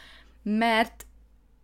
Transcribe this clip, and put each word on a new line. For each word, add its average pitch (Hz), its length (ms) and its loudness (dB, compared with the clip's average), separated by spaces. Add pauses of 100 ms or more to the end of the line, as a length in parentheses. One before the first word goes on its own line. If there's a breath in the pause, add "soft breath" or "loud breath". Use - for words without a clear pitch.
(440 loud breath)
mert 226 600 0 (580)